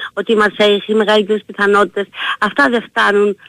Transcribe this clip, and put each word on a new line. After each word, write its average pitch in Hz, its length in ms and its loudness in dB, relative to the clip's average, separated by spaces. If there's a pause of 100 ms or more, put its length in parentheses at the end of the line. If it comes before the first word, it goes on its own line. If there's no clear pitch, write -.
(140)
ότι 214 220 -2
μας 208 220 2
έχει 208 360 2
μεγαλύτερες 214 520 0
πιθανότητες, 202 600 0 (340)
αυτά 254 300 0
δεν 233 120 -2
φτάνουν 208 560 0 (120)